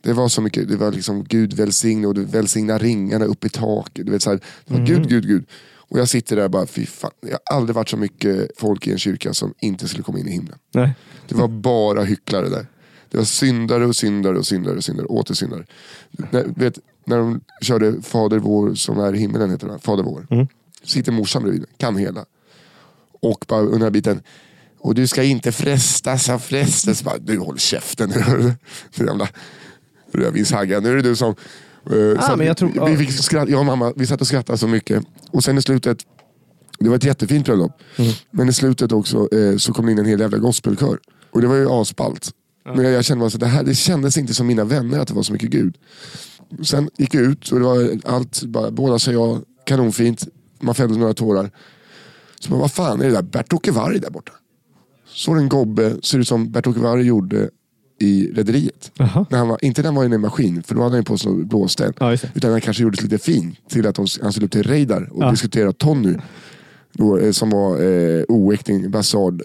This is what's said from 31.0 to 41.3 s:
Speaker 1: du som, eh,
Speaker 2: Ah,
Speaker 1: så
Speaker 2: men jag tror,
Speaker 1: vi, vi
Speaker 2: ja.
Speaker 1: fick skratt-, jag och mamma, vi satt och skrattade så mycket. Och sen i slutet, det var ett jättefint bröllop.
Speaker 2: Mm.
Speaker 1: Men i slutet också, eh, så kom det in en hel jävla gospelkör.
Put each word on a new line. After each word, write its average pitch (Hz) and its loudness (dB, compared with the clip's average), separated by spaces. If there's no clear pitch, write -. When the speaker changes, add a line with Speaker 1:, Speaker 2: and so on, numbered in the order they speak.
Speaker 1:
du 120 2
som, 117 0
eh, 107 4
Speaker 2:
Ah, 269 2
Speaker 1:
så 254 2
Speaker 2:
men 156 2
jag 165 0
tror, 180 2
Speaker 1:
vi, - -2
vi 156 2
Speaker 2:
ja. 156 4
Speaker 1:
fick 143 0
skratt-, 147 0
jag 135 4
och 143 4
mamma, 123 0
vi 127 0
satt 135 -2
och 135 0
skrattade 123 0
så 113 0
mycket. 110 0
Och - 2
sen 139 2
i 135 2
slutet, 127 0
det 110 2
var 123 4
ett 123 0
jättefint 139 2
bröllop. 95 2
Speaker 2:
Mm. 117 2
Speaker 1:
Men 127 2
i 127 2
slutet 123 2
också, 107 0
eh, 101 4
så 104 -2
kom 113 0
det 113 4
in 104 4
en 104 2
hel 107 2
jävla 107 0
gospelkör. 117 0